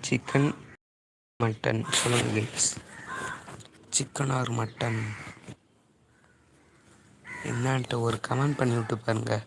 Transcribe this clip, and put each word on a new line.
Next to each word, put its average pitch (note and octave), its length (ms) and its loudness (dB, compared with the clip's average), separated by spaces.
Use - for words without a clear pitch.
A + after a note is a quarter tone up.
சிக்கன், C3+ 420 4
மட்டன் A2+ 380 2
சொல்லுங்க A#2+ 380 2
கைஸ். - 320 0
சிக்கன் C3+ 400 0
or B2 100 0
மட்டன் A2+ 420 -2
என்னான்ட்டு A#2+ 560 2
ஒரு A2+ 100 0
கமெண்ட் C#3 320 2
பண்ணி A#2+ 180 4
விட்டு A2 260 -2
பாருங்க. A2 400 2